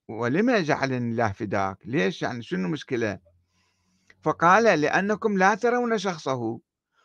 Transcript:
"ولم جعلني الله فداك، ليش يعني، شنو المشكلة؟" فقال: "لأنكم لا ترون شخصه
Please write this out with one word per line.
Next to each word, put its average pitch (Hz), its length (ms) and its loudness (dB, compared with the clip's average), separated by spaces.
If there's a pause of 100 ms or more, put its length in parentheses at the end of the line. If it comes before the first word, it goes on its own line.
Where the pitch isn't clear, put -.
"ولم 135 480 0
جعلني 131 540 0
الله 113 220 0
فداك، 98 520 -4
ليش 165 380 -4
يعني، 117 200 -6
شنو 185 240 -6
المشكلة؟" 117 520 -4 (1040)
فقال: 180 580 4
"لأنكم 202 580 0
لا 190 160 4
ترون 233 440 0
شخصه 135 640 -4 (440)